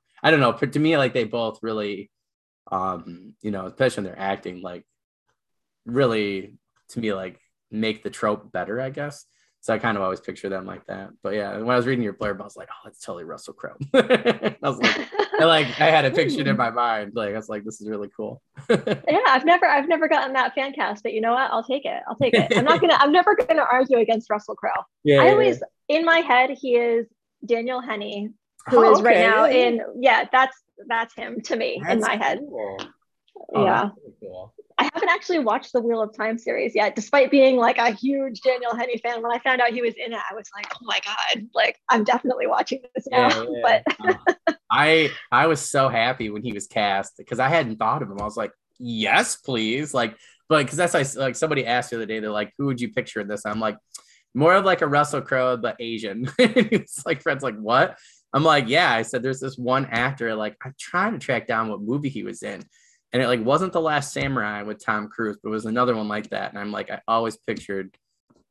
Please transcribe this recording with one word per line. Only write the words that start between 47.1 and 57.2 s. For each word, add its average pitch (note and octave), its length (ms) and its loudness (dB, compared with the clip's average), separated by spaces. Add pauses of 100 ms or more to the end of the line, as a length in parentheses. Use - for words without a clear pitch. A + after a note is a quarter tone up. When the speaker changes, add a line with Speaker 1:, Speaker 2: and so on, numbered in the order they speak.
Speaker 1:
'cause A#2+ 120 -4
I C3 100 2
hadn't C#3 280 0
thought A#2+ 260 -2
of G2+ 80 -10
him. G2 100 -12
I - 40 -8
was G#2+ 120 -8
like, G#2+ 140 -6 (260)
"Yes, A#2+ 600 0
please." B2 580 -4
Like, A#2 200 -2 (320)
but D3+ 200 2
'cause C#3 100 -10
that's, F3 160 0
like, C#3 220 0
like, C3 200 -4
somebody D3 300 -2
asked A#2 240 -2
the A#2+ 60 -8
other A2+ 100 -6
day, A2 140 -6
they're G#2+ 100 -6
like, G#2+ 300 -6
"Who C#3+ 80 -2
would C3 140 -2
you A2+ 120 -6
picture A2+ 280 -6
in G2+ 60 -8
this?" G#2 200 -8
I'm G#2+ 120 -6
like, G#2+ 180 -4 (580)
"More D#3 200 6
of, G3 100 4
like, F3+ 160 2
a D#3+ 60 0
Russell C#3+ 340 0
Crowe, B2+ 360 0
but A2+ 220 -6
Asian." A2+ 540 -8
<laughs> - 60 -2
And A3+ 160 4
he A3 220 2
was - 280 -8
like, D3+ 180 -4